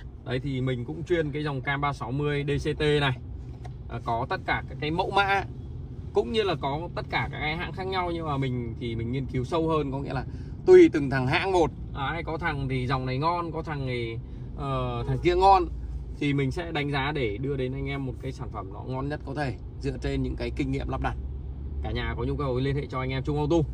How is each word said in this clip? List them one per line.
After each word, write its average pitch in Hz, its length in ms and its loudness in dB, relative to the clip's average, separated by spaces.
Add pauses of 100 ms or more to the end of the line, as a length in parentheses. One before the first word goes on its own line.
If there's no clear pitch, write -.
(240)
Đấy, 123 200 -4
thì 135 160 -2
mình 127 240 -2
cũng 156 200 -8
chuyên 160 280 2
cái 151 120 -4
dòng 139 180 -4
cam 139 180 0
ba 143 120 0
sáu 127 180 -6
mươi 143 380 0
D - 20 0 (180)
C 147 100 -2
T - 20 0
này. 147 360 4 (720)
À, - 160 -6
có - 240 0
tất - 180 -2
cả - 220 0
các 139 120 -10
cái 147 100 0
mẫu 185 200 0
mã, 196 340 4 (680)
cũng 233 200 2
như 220 100 2
là 190 180 2
có 143 340 -2
tất - 160 -4
cả - 220 0
các - 80 -8
cái - 160 -2
hãng - 160 -6
khác 190 140 -6
nhau, 185 280 0
nhưng 165 120 -4
mà 143 100 -2
mình 123 440 -2
thì 117 160 -4
mình 117 160 -2
nghiên 131 140 -2
cứu 127 180 -2
sâu 165 240 0
hơn, 151 240 2
có 135 60 -2
nghĩa 139 160 -4
là 135 100 -2 (420)
tùy 180 260 12
từng 143 180 2
thằng 131 160 2
hãng 175 260 2
một. 170 180 6 (240)
Đấy, 156 300 -2
có 160 140 -4
thằng 139 300 -2
thì 127 180 0
dòng 127 200 0
này 131 120 -2
ngon, 170 340 0
có 156 100 -4
thằng 143 240 -4
thì, 120 320 -2 (380)
ờ, 123 520 -2
thằng 131 140 2
kia 175 140 6
ngon, 190 300 8 (520)
thì 143 140 2
mình 139 180 2
sẽ 165 220 -4
đánh 143 180 0
giá 143 220 0
để 113 260 -2
đưa 139 180 -2
đến 127 160 -2
anh 135 160 -4
em 139 180 -4
một 123 160 -4
cái 131 100 -6
sản 117 200 -8
phẩm 98 200 -8
nó 104 80 -10
ngon 131 280 -4
nhất 151 180 -4
có 135 80 -6
thể 143 200 -2 (260)
dựa 131 200 -4
trên 139 220 0
những 127 140 -2
cái 120 200 -4
kinh 135 160 0
nghiệm 131 160 -2
lắp 131 140 -2
đặt. 131 120 0 (680)
Cả 110 80 -2
nhà 117 260 -2
có 117 80 -2
nhu 135 120 -2
cầu 131 220 0
liên 139 180 0
hệ 143 140 -4
cho 127 100 -4
anh 131 100 -4
em 131 120 -2
Trung 147 160 0
Auto. 151 180 2 (180)